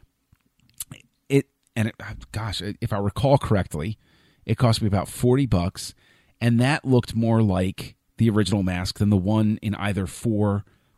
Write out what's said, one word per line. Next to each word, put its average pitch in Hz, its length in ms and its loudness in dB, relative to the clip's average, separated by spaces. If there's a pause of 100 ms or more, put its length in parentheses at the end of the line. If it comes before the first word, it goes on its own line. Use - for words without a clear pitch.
(1300)
It, 139 180 2 (300)
and 113 120 0
it, - 60 -10 (380)
gosh, 107 300 -8 (180)
if 110 120 -6
I 104 60 -2
recall 104 380 2
correctly, 95 600 -2 (480)
it 117 100 0
cost 113 240 2
me 110 80 0
about 95 200 0
forty 127 360 0
bucks, 95 480 -2 (480)
and 117 200 4
that 139 240 0
looked 123 300 2
more 113 280 2
like 95 540 0 (240)
the 113 100 4
original 101 320 2
mask 90 380 -4
than 104 100 2
the 104 60 4
one 107 460 0
in 104 120 -4
either 98 320 -4
four 104 580 -2 (320)